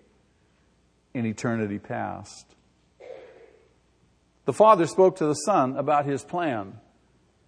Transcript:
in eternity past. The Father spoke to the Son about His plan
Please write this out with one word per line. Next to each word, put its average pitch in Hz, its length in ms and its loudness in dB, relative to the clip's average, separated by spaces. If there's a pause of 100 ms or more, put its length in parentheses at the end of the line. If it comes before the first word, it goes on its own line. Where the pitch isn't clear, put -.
(1120)
in 117 140 -4
eternity 110 520 -4
past. 101 760 -12 (1900)
The 135 60 -2
Father 208 320 6
spoke 185 300 4
to 160 100 -2
the 151 80 2
Son 139 420 0
about 143 300 0
His 139 180 -4
plan 113 540 -6 (680)